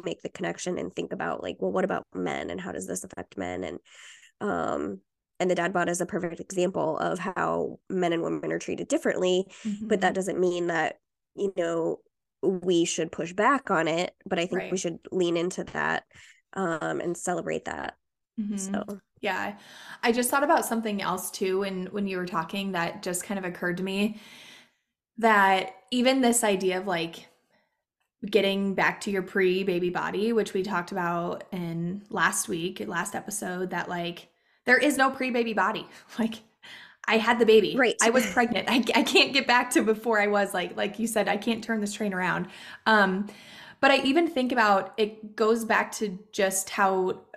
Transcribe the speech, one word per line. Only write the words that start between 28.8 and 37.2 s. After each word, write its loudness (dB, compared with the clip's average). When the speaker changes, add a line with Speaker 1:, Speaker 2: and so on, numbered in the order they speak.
Speaker 2:
to -4
your 0
pre-baby 0
body, -2
which 0
we 0
talked -4
about -4
in -6
last 0
week, -4
last -4
episode, -6
that, -6
like, -6
there 6
is 4
no 6
pre-baby 0
body. 0
<laughs> -8
Like, 0
I 6
had 4